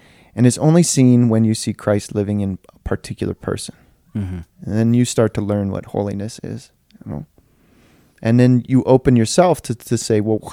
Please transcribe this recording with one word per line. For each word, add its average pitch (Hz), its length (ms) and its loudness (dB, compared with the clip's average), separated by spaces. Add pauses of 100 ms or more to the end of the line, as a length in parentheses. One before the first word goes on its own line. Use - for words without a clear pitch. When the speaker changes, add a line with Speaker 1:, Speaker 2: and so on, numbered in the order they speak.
(360)
Speaker 1:
and 123 120 4
it's 120 100 2
only 156 260 4
seen 123 460 4
when 110 140 2
you 110 100 2
see 110 200 -6
Christ - 420 -4
living 104 240 -2
in 98 200 -6 (140)
a - 60 -20
particular - 540 -8
person. - 420 -8 (400)
Speaker 2:
Mm-hmm. 92 240 -6 (240)
Speaker 1:
And 92 140 -8
then 117 160 2
you 120 120 2
start 113 300 0
to 110 60 -4
learn 101 300 -2
what 98 160 -8
holiness 101 560 -6
is, - 280 -14 (340)
you 107 60 -12
know? 76 140 -10 (960)
And 117 180 2
then 123 280 4
you 127 160 2
open 127 320 4
yourself 156 480 2
to, 123 100 -8
to - 240 -4
say, 107 240 0
"Well, 107 180 -2 (140)